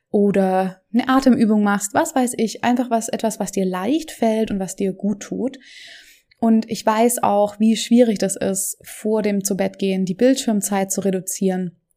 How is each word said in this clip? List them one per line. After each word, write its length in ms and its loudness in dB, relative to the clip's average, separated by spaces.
oder 720 2
eine 160 0
Atemübung 560 4
machst, 300 -2
was 200 0
weiß 220 0
ich, 300 -4
einfach 240 0
was, 180 -2
etwas, 320 -4
was 140 -6
dir 120 0
leicht 460 -4
fällt 400 0
und 80 -4
was 160 -8
dir 160 -2
gut 300 -4
tut. 360 -6
Und 320 2
ich 160 -8
weiß 380 2
auch, 360 2
wie 180 4
schwierig 400 4
das 180 -2
ist, 460 -4
vor 400 -4
dem 220 -2
Zubettgehen 600 -2
die 120 -2
Bildschirmzeit 760 0
zu 100 -4
reduzieren. 760 -2